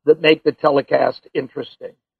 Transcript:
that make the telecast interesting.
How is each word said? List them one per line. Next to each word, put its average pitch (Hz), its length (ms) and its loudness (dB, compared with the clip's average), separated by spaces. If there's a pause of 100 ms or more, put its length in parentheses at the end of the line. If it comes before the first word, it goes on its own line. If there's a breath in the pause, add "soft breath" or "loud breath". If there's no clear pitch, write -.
that 160 160 2
make 156 220 2
the 151 80 0
telecast 143 840 -2
interesting. - 580 -12 (280)